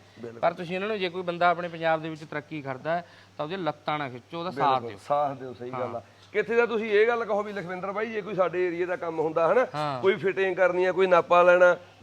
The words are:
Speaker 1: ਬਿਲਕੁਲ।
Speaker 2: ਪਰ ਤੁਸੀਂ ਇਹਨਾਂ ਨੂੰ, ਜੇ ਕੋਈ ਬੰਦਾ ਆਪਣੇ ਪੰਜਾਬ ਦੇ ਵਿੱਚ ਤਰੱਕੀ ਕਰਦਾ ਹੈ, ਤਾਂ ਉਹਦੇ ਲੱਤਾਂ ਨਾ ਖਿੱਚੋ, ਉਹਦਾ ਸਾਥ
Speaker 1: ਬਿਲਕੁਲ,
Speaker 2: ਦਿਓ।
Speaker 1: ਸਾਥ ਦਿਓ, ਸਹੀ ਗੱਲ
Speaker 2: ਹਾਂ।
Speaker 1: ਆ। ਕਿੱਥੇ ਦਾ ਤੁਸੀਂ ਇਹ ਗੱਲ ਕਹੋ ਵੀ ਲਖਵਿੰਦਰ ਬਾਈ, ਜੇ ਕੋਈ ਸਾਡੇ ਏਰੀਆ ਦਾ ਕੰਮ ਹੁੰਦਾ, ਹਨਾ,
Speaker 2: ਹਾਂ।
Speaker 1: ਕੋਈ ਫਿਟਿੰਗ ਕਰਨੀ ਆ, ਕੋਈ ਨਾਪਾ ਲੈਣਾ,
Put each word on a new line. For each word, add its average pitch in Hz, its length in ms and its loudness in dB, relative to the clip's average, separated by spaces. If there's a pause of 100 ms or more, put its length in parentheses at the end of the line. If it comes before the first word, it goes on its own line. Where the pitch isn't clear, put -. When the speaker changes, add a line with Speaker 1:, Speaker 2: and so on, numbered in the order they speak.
(220)
Speaker 1:
ਬਿਲਕੁਲ। 117 180 -14
Speaker 2:
ਪਰ 170 140 0
ਤੁਸੀਂ 175 220 -8
ਇਹਨਾਂ 190 120 -6
ਨੂੰ, 214 120 -4
ਜੇ 185 100 -2
ਕੋਈ 175 120 -6
ਬੰਦਾ 175 280 0
ਆਪਣੇ 175 180 -2
ਪੰਜਾਬ 160 340 -2
ਦੇ 156 80 -8
ਵਿੱਚ 160 140 -10
ਤਰੱਕੀ 151 380 -10
ਕਰਦਾ 135 340 -6
ਹੈ, 175 100 -6 (320)
ਤਾਂ 151 80 -6
ਉਹਦੇ 170 120 -8
ਲੱਤਾਂ 151 420 -4
ਨਾ 143 100 -6
ਖਿੱਚੋ, 123 300 -12
ਉਹਦਾ 170 120 -6
ਸਾਥ 143 180 0
Speaker 1:
ਬਿਲਕੁਲ, 123 200 0
Speaker 2:
ਦਿਓ। 101 180 -14
Speaker 1:
ਸਾਥ 143 300 0
ਦਿਓ, 127 160 -12
ਸਹੀ 120 180 -12
ਗੱਲ 127 100 -6
Speaker 2:
ਹਾਂ। 117 140 -6
Speaker 1:
ਆ। 113 60 -8 (300)
ਕਿੱਥੇ 208 240 -2
ਦਾ 233 100 4
ਤੁਸੀਂ 220 260 -4
ਇਹ 214 160 4
ਗੱਲ 233 180 -2
ਕਹੋ 208 180 -2
ਵੀ 208 100 -10
ਲਖਵਿੰਦਰ 185 380 -8
ਬਾਈ, 220 200 -6
ਜੇ 214 100 -4
ਕੋਈ 196 140 -8
ਸਾਡੇ 180 320 0
ਏਰੀਆ 170 180 -4
ਦਾ 180 100 -4
ਕੰਮ 165 240 -4
ਹੁੰਦਾ, 160 340 2
ਹਨਾ, 247 220 4
Speaker 2:
ਹਾਂ। 147 260 -4
Speaker 1:
ਕੋਈ 196 140 4
ਫਿਟਿੰਗ 185 400 -2
ਕਰਨੀ 180 300 4
ਆ, 185 60 4
ਕੋਈ 185 160 2
ਨਾਪਾ 175 360 6
ਲੈਣਾ, 180 340 8 (260)